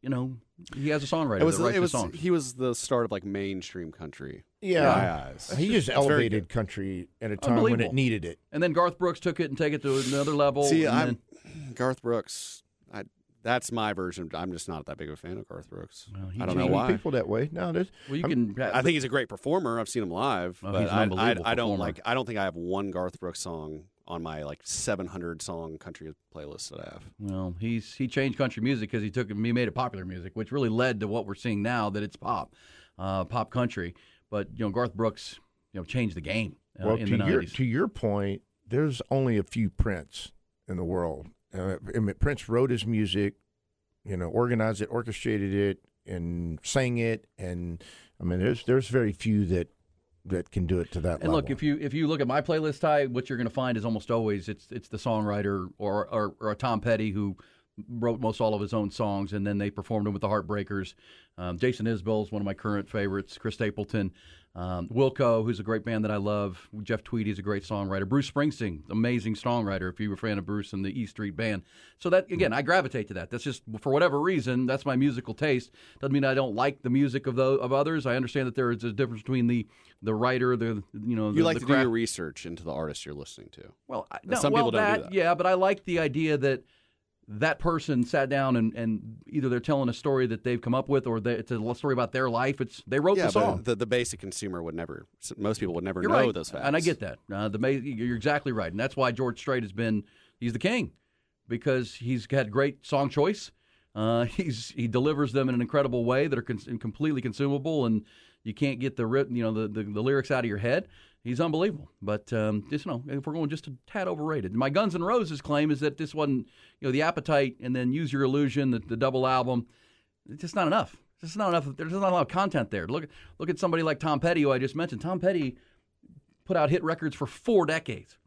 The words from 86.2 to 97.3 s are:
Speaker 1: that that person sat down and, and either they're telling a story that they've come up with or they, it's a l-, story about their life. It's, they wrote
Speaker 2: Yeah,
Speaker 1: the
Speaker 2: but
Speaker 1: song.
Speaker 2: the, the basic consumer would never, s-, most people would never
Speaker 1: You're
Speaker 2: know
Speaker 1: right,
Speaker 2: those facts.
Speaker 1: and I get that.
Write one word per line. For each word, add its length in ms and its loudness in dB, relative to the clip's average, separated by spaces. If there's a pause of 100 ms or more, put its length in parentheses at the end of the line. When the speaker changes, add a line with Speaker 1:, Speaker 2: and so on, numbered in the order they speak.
Speaker 1:
that 240 2 (640)
that 300 0
person 460 2
sat 240 0
down 260 2
and, 200 4
and 420 -4 (100)
either 220 0
they're 100 2
telling 300 2
a 40 0
story 360 2
that 160 -4
they've 160 0
come 160 0
up 120 -2
with 200 2
or 100 0
they, 140 -2
it's 180 -4
a 60 -2
l-, 180 -2
story 180 -2
about 200 0
their 180 2
life. 300 0
It's, 260 -6
they 140 0
wrote 180 4
Speaker 2:
Yeah, 80 2
Speaker 1:
the 60 0
Speaker 2:
but 80 4
Speaker 1:
song. 240 2
Speaker 2:
the, 100 2
the 100 -2
basic 360 0
consumer 420 -6
would 140 -6
never, 320 -8 (120)
s-, 160 -12
most 220 -2
people 160 -2
would 80 -2
never 200 -2
Speaker 1:
You're 100 2
Speaker 2:
know 140 6
Speaker 1:
right, 60 2
Speaker 2:
those 180 -4
facts. 140 -8
Speaker 1:
and 120 2
I 40 4
get 200 0
that. 180 -8 (140)